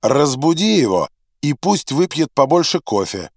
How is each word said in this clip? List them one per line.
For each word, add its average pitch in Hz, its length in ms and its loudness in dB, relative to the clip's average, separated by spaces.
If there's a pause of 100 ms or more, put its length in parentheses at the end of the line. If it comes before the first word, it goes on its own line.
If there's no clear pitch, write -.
Разбуди 147 760 2
его, 92 320 0 (320)
и 147 120 -2
пусть 180 380 -2
выпьет 156 420 -2
побольше 160 460 2
кофе. 95 580 -4